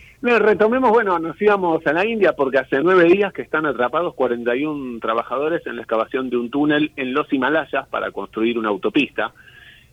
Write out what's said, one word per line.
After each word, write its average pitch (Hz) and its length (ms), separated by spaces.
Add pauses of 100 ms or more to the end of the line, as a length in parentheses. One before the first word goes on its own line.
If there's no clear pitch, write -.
(220)
no, 240 180
retomemos, 220 520
bueno, 202 280
nos 160 220
íbamos 185 440
a 147 80
la 180 120
India 208 280
porque 135 260
hace 135 220
nueve 180 240
días 196 280
que 139 80
están 156 240
atrapados 143 480
cuarenta 120 420
y 143 100
un 135 360
trabajadores 127 640
en 120 100
la 117 60
excavación 117 480
de 123 80
un 120 140
túnel 151 440
en 131 180
los 147 200
Himalayas 139 560
para 104 220
construir 113 480
una 110 100
autopista. 107 640 (600)